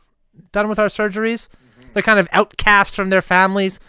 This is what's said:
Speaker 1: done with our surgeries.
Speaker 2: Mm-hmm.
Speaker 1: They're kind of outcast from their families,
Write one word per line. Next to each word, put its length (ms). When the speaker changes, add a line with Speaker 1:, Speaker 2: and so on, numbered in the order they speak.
Speaker 1:
done 180
with 100
our 80
surgeries. 640
Speaker 2:
Mm-hmm. 440
Speaker 1:
They're 100
kind 160
of 120
outcast 640
from 140
their 120
families, 680